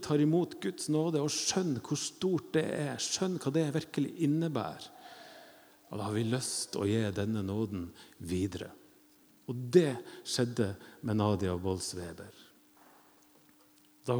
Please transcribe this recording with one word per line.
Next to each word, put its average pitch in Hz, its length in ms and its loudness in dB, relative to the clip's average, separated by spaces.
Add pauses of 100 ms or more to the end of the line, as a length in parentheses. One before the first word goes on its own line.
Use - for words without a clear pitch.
tar 147 160 4
imot 160 400 4
Guds 185 320 -4
nåde 156 320 2
og 151 80 0
skjønner 160 480 0
hvor - 160 -2
stort - 560 -2
det 156 160 4
er, 135 320 -2
skjønner 185 400 -2
hva 135 160 0
det 165 60 4 (100)
virkelig 151 380 0 (160)
innebærer, 147 640 0 (960)
ja, - 80 -8
da 104 80 -4
har 104 80 -4
vi 110 160 2
lyst - 480 -2
å 98 100 0
gi 110 140 4 (160)
denne 107 260 0
nåden 98 460 -2 (400)
videre. 90 400 -2 (800)
Og 127 240 -4
det 151 240 6 (320)
skjedde 120 400 2 (400)
med 107 100 2
Nadia 98 400 4
Bolz 92 380 -2
Weber. 85 400 -12 (1700)
Da 123 140 4